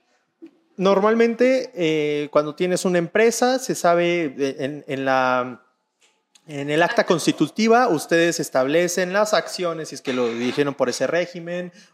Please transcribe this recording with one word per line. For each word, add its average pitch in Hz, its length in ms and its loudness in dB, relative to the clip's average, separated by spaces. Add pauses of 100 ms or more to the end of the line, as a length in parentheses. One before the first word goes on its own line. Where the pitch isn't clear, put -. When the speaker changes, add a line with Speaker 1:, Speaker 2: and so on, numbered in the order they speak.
(760)
Speaker 1:
normalmente, 226 1000 2
eh, 147 560 -2
cuando 151 240 0
tienes 180 300 -2
una 180 120 2
empresa, 226 640 2
se 196 160 -6
sabe 175 540 2
de, 131 300 -4
en, 143 280 -8
en 135 180 -6
la, 127 580 0 (840)
en 143 220 -8
el 151 140 2
acta 175 180 2
Speaker 2:
Acta. - 40 -2
Speaker 1:
constitutiva, 214 840 2
ustedes 170 520 2
establecen 170 760 0
las 208 200 0
acciones, 165 560 -4
si 143 60 -14
es 131 60 -16
que 135 120 -4
lo 123 160 0
dijeron 123 460 -2
por 123 140 0
ese 127 180 -2
régimen, 175 640 -6 (220)